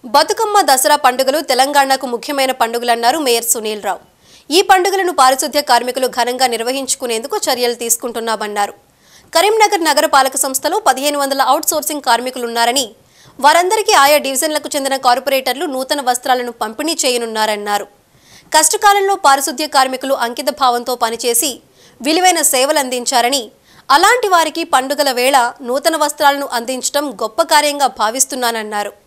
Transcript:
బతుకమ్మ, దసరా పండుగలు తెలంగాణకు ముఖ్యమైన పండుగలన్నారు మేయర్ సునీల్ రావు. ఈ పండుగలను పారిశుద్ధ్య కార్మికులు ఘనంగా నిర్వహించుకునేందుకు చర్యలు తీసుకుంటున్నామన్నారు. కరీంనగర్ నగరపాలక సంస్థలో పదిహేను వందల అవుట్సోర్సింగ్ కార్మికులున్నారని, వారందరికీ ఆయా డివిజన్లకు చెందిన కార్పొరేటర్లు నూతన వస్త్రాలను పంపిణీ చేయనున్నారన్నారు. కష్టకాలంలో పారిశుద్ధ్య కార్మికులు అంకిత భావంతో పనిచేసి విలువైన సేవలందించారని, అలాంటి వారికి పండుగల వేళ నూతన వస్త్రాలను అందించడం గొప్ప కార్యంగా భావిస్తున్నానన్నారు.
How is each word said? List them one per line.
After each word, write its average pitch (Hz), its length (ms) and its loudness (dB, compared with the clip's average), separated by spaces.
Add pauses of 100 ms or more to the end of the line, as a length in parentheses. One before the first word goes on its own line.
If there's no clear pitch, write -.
(160)
బతుకమ్మ, 415 420 2 (140)
దసరా 294 340 2
పండుగలు 262 360 2 (120)
తెలంగాణకు 269 600 2
ముఖ్యమైన 262 360 -2 (120)
పండుగలన్నారు 233 640 0
మేయర్ 233 260 0
సునీల్ 214 360 -6
రావు. - 140 -8 (460)
ఈ 339 120 4 (120)
పండుగలను 370 480 2
పారిశుద్ధ్య 269 500 2
కార్మికులు 247 460 0
ఘనంగా 247 380 0
నిర్వహించుకునేందుకు 247 840 -6 (100)
చర్యలు 240 380 -2
తీసుకుంటున్నామన్నారు. 220 880 -4 (600)
కరీంనగర్ 415 520 2
నగరపాలక 277 540 2
సంస్థలో 302 360 -2 (100)
పదిహేను 285 320 0
వందల 277 220 -2 (100)
అవుట్సోర్సింగ్ 302 560 -2
కార్మికులున్నారని, 240 760 -2 (560)
వారందరికీ 359 600 4
ఆయా 294 240 6
డివిజన్లకు 294 500 -4
చెందిన 269 200 -2 (100)
కార్పొరేటర్లు 262 680 0
నూతన 262 360 -4
వస్త్రాలను 247 420 -2 (100)
పంపిణీ 277 400 -6
చేయనున్నారన్నారు. 220 840 -2 (680)
కష్టకాలంలో 403 600 4 (100)
పారిశుద్ధ్య 285 500 2
కార్మికులు 262 400 0 (100)
అంకిత 269 260 -6 (100)
భావంతో 247 420 0
పనిచేసి 233 460 -2 (520)
విలువైన 330 400 2 (120)
సేవలందించారని, 254 920 0 (520)
అలాంటి 415 400 4
వారికి 330 280 0 (120)
పండుగల 269 440 0
వేళ 269 180 2 (320)
నూతన 302 360 0
వస్త్రాలను 285 420 0 (120)
అందించడం 254 460 -4 (180)
గొప్ప 220 180 -4 (120)
కార్యంగా 285 360 2 (100)
భావిస్తున్నానన్నారు. 226 960 -4 (140)